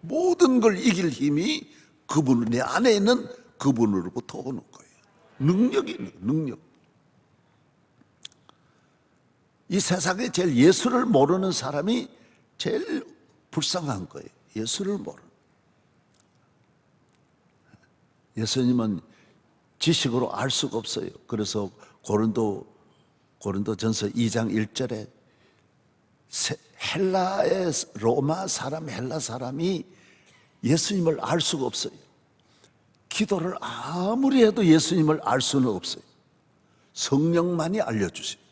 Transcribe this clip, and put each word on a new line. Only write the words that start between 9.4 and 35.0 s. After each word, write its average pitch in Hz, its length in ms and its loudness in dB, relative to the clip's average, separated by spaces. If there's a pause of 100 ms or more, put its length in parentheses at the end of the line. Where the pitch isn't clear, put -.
이 185 100 0
세상에 185 500 -2
제일 175 260 0
예수를 233 500 4
모르는 185 460 4
사람이 165 580 -4 (480)
제일 - 480 -4 (460)
불쌍한 143 580 -4
거예요. - 180 -16 (280)
예수를 190 420 -4
모르는. - 320 -14 (3000)
예수님은 113 640 0 (800)
지식으로 127 540 0
알 131 160 -4
수가 131 280 -4
없어요. - 320 -6 (180)
그래서 104 440 -4 (320)
고린도, 107 600 0 (760)
고린도전서 104 760 -4
이 117 140 0
장 113 200 -2
일 107 240 -2
절에 113 340 -6 (1200)
세-, - 280 -4 (380)
헬라의, 185 760 0 (240)
로마 139 520 0
사람, 156 420 -6
헬라 127 300 -6
사람이 139 680 -4 (760)
예수님을 165 580 2
알 165 200 0
수가 135 240 -2
없어요. - 280 -6 (1160)
기도를 185 520 -2
아무리 233 840 2
해도 214 220 4
예수님을 156 580 6